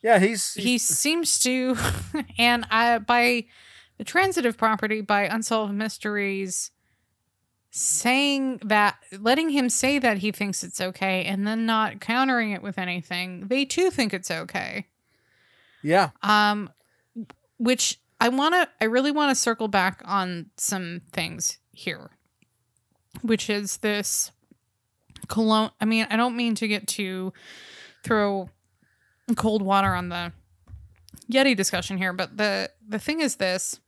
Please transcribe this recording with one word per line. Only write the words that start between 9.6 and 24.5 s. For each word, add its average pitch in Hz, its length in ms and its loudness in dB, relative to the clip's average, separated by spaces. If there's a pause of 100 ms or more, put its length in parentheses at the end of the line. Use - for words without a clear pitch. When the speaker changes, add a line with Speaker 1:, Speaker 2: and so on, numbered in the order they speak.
Speaker 2:
say 277 300 0
that 233 200 2
he 202 140 -2
thinks 196 320 -4
it's - 160 -10
okay 185 440 -2
and 196 220 -2
then 226 200 -2
not 220 340 0
countering 240 500 0
it 190 120 -6
with 202 160 -8
anything, 180 680 -6
they 262 180 2
too 349 260 2
think 226 220 0
it's 190 180 -6
okay. 180 560 -8 (960)
Speaker 1:
Yeah. 165 280 4 (120)
Speaker 2:
Um, 208 480 2 (880)
which 247 420 0 (200)
I 233 80 4
wanna, 302 400 2 (120)
I 220 60 2
really 262 260 2
wanna 285 240 2
circle 226 320 -2
back 190 360 0
on 180 520 -4
some 175 460 -6 (100)
things 165 460 -6 (140)
here, - 380 -12 (1120)
which 220 260 0
is 208 300 -4
this - 540 -4 (960)